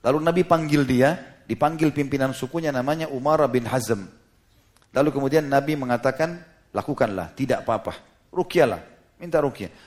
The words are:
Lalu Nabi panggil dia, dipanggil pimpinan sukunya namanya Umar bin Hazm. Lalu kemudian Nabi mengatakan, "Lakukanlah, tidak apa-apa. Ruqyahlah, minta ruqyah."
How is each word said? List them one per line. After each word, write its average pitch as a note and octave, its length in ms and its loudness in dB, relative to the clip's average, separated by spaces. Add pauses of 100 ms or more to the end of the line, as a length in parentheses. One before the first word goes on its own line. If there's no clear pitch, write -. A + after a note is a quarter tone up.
Lalu C3+ 160 2
Nabi E3+ 240 2
panggil D#3 400 2
dia, C3 640 2
dipanggil D3+ 480 0
pimpinan C3+ 400 0
sukunya D3+ 400 -4
namanya D3+ 320 -2
Umar D3 400 0
bin B2 160 0
Hazm. A2+ 480 -2 (800)
Lalu C#3+ 240 2
kemudian C#3+ 320 0
Nabi C#3 320 2
mengatakan, C3+ 640 -2 (320)
"Lakukanlah, G#2 560 -2
tidak B2 320 -2
apa-apa. G#2 320 -4 (320)
Ruqyahlah, D3 540 0 (420)
minta E3 160 0
ruqyah." A#2 320 -4 (160)